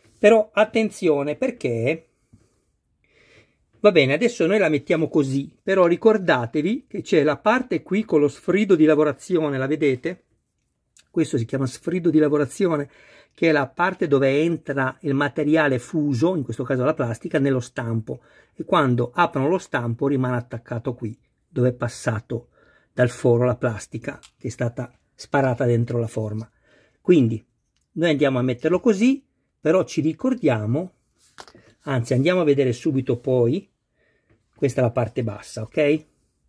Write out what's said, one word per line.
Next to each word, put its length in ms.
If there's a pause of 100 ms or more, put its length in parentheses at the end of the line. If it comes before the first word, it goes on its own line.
(180)
Però 340
attenzione, 840
perché 720 (1700)
va 120
bene, 200
adesso 320
noi 140
la 80
mettiamo 400
così, 560
però 220
ricordatevi 1000
che 160
c'è 220
la 140
parte 440
qui 220
con 160
lo 80
sfrido 480
di 80
lavorazione, 720
la 100
vedete? 580 (840)
Questo 280
si 80
chiama 200
sfrido 440
di 100
lavorazione, 680 (440)
che 140
è 60
la 140
parte 400
dove 340
entra 600
il 120
materiale 640
fuso, 560
in 80
questo 220
caso 180
la 100
plastica, 460
nello 220
stampo, 580 (340)
e 120
quando 480
aprono 340
lo 100
stampo 500
rimane 280
attaccato 580
qui, 240 (300)
dove 220
è 40
passato 760 (420)
dal 180
foro 360
la 100
plastica 640 (180)
che 100
è 40
stata 400 (240)
sparata 480
dentro 360
la 80
forma. 420 (500)
Quindi 420 (520)
noi 160
andiamo 300
a 40
metterlo 380
così, 440 (320)
però 280
ci 160
ricordiamo... 960 (880)
Anzi 300
andiamo 280
a 40
vedere 280
subito 460
poi, 480 (920)
questa 220
è 20
la 80
parte 320
bassa, 380
ok? 440 (440)